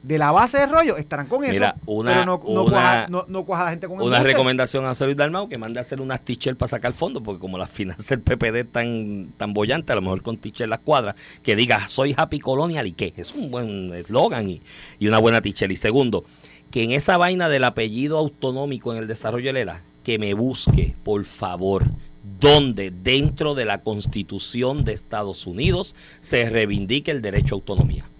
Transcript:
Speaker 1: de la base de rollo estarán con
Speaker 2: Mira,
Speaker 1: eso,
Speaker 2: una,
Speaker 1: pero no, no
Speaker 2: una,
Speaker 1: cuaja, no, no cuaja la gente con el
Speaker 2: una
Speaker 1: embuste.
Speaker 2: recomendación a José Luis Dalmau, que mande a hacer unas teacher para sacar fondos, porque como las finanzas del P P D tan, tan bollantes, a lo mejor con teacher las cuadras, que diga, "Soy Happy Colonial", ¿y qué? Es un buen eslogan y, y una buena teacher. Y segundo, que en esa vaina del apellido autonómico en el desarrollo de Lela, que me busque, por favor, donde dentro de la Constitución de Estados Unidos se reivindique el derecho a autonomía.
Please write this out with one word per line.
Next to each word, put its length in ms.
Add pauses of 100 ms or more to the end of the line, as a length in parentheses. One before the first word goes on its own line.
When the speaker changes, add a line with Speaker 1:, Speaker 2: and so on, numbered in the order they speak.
Speaker 1:
de 160
la 120
base 280
de 80
rollo 300
estarán 280
con 160
Speaker 2:
Mira, 280
Speaker 1:
eso, 60 (120)
Speaker 2:
una, 240
Speaker 1:
pero 140
no, 120
no 240
Speaker 2:
una, 100
Speaker 1:
cuaja, 360
no, 200
no 160
cuaja 200
la 80
gente 160
con 80
el 80
Speaker 2:
una 140
Speaker 1:
embuste. 160
Speaker 2:
recomendación 520
a 40
José 160
Luis 120
Dalmau, 320
que 80
mande 220
a 20
hacer 180
unas 240
teacher 320
para 140
sacar 240
fondos, 300
porque 160
como 180
las 140
finanzas 360
del 120
P 180
P 140
D 140
tan, 680
tan 160
bollantes, 400
a 40
lo 80
mejor 180
con 160
teacher 320
las 80
cuadras, 380 (260)
que 140
diga, 320
"Soy 280
Happy 220
Colonial", 480
¿y 60
qué? 260
Es 160
un 160
buen 460
eslogan 520
y, 140 (380)
y 80
una 100
buena 240
teacher. 300
Y 40
segundo, 480 (460)
que 140
en 80
esa 260
vaina 320
del 140
apellido 560
autonómico 760
en 60
el 80
desarrollo 400
de 60
Lela, 280 (220)
que 160
me 160
busque, 580 (100)
por 220
favor, 600 (540)
donde 520
dentro 640
de 100
la 160
Constitución 1040
de 80
Estados 540
Unidos 480 (260)
se 260
reivindique 640
el 140
derecho 320
a 20
autonomía. 480 (140)